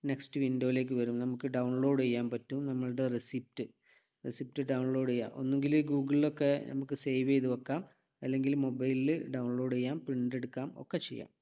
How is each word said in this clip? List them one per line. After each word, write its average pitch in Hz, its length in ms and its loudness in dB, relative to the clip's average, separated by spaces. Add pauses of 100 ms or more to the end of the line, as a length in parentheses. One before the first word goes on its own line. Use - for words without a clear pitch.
നെക്സ്റ്റ് 139 360 -2
വിൻഡോയിലേക്ക് 127 540 2
വരും. 120 240 2
നമുക്ക് 123 300 -2
ഡൗൺലോഡ് 131 540 2
ചെയ്യാൻ 120 280 2
പറ്റും 135 360 -4
നമ്മളുടെ 127 420 -2
റെസിപ്റ്റ്. 123 580 -4 (580)
റെസിപ്റ്റ് 131 380 -6
ഡൗൺലോഡ് 131 480 0
ചെയ്യാം. 117 240 0
ഒന്നുകിൽ 139 400 0 (120)
Google-ിലൊക്കെ 143 680 2 (160)
നമുക്ക് 135 260 -4
സേവ് 131 340 0
ചെയ്ത് 135 180 4
വെക്കാം, 127 360 -2 (400)
അല്ലെങ്കിൽ 135 320 0
മൊബൈലിൽ 131 560 0 (220)
ഡൗൺലോഡ് 127 420 -2
ചെയ്യാം, 127 260 0
പ്രിന്റ് 127 360 -2
എടുക്കാം, 127 400 -6
ഒക്കെ - 220 -6
ചെയ്യാം. 123 320 -10 (120)